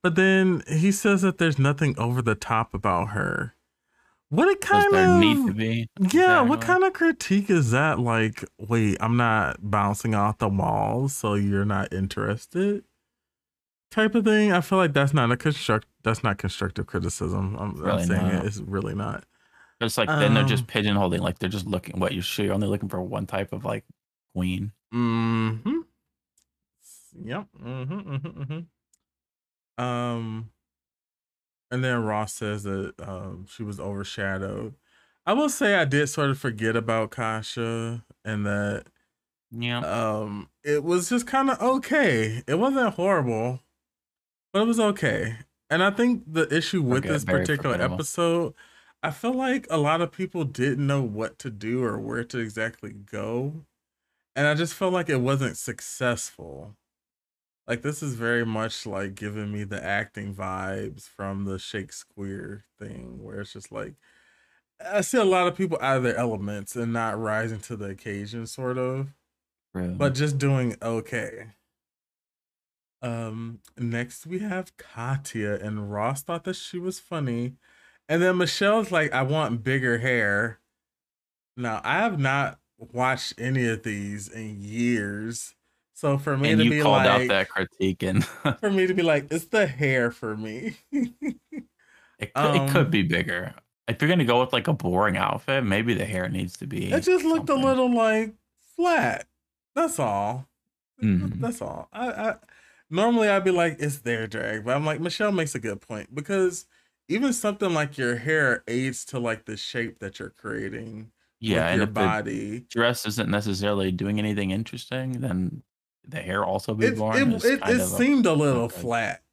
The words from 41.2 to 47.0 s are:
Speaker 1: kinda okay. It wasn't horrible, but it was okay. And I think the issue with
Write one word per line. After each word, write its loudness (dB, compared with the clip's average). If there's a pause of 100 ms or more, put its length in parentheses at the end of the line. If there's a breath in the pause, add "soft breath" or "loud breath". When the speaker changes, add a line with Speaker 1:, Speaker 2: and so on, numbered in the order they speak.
Speaker 1:
kinda 2
okay. 2
It 0
wasn't 2
horrible, 0 (880)
but 2
it 4
was 2
okay. 2 (320)
And 2
I 4
think 2
the 2
issue 0
with 2